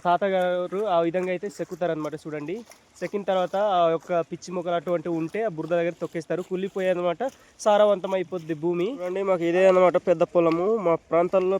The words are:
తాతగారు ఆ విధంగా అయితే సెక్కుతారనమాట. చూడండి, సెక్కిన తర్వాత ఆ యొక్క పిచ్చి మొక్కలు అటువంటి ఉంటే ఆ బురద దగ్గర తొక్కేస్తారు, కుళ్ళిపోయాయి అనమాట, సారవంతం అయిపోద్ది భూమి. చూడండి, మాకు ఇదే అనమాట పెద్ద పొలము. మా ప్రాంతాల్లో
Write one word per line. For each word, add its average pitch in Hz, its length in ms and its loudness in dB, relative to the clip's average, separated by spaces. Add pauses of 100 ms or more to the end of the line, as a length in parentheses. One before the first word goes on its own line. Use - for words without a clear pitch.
తాతగారు 180 760 0 (140)
ఆ - 20 4 (100)
విధంగా 180 280 -2
అయితే 202 140 -6 (100)
సెక్కుతారనమాట. 160 560 -4 (100)
చూడండి, 151 320 -8 (440)
సెక్కిన 202 300 -4
తర్వాత 185 260 0 (200)
ఆ - 20 4 (160)
యొక్క 170 260 -2 (100)
పిచ్చి 175 260 -12
మొక్కలు 175 240 -2
అటువంటి 175 280 -2 (120)
ఉంటే 165 260 -4
ఆ 208 120 -2
బురద 156 200 -4
దగ్గర 170 240 0
తొక్కేస్తారు, 170 480 -6
కుళ్ళిపోయాయి 185 440 -2
అనమాట, 175 360 -2 (340)
సారవంతం 202 540 4
అయిపోద్ది 165 460 -6
భూమి. 175 240 0 (100)
చూడండి, 180 320 -4
మాకు 170 200 0
ఇదే 180 200 4
అనమాట 180 260 4 (140)
పెద్ద 165 120 2 (120)
పొలము. 170 340 2 (200)
మా 165 60 4 (140)
ప్రాంతాల్లో 185 520 2